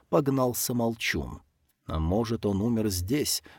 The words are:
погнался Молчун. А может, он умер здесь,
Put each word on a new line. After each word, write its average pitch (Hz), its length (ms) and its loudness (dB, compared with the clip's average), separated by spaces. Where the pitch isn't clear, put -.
погнался 135 640 2
Молчун. 113 720 -2
А 82 120 -4
может, 107 480 0
он 98 160 2
умер 110 260 2
здесь, 98 540 0